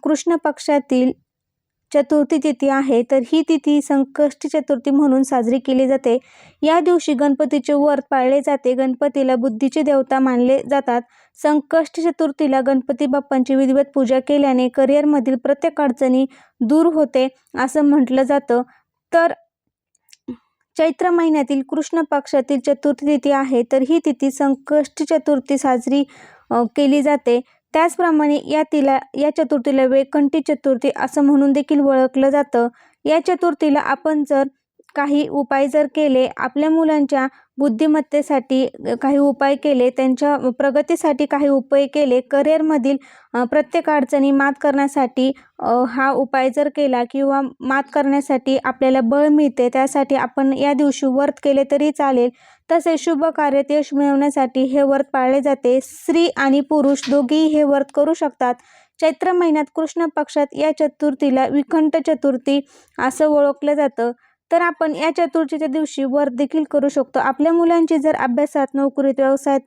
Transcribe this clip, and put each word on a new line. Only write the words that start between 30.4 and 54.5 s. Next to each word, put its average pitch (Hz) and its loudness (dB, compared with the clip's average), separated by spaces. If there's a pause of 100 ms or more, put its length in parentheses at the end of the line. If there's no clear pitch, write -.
चतुर्थी 277 -2
असं - -4
म्हणून 277 4
देखील 285 0
ओळखलं 269 2
जातं. 277 0 (380)
या 311 2
चतुर्थीला 320 0
आपण 294 -2
जर 277 0 (480)
काही 285 0
उपाय 277 -2
जर 294 0
केले, 262 2 (100)
आपल्या 294 -2
मुलांच्या 302 2 (300)
बुद्धिमत्तेसाठी, 285 0
अ, - -6
काही 277 0
उपाय 285 2
केले, 277 0
त्यांच्या 262 0
प्रगतीसाठी 277 -2
काही 285 -2
उपाय 277 2
केले, 269 0
करिअरमधील, 285 0 (360)
अ, 240 -2
प्रत्येक 302 -2
अडचणी 277 0
मात 277 2
करण्यासाठी, 269 0 (280)
अ, 240 0
हा 262 -2
उपाय 262 0
जर 294 0
केला 254 0
किंवा 269 -2 (180)
मात 269 -2 (100)
करण्यासाठी 277 0
आपल्याला 262 0
बळ 277 2
मिळते, 285 2
त्यासाठी 269 0
आपण 269 -2
या 285 0
दिवशी 285 0
व्रत 277 0
केले 277 2
तरी 294 0
चालेल. 262 0 (420)
तसे 330 0
शुभ 320 -2
कार्यात 294 0
यश 294 -2
मिळवण्यासाठी 277 0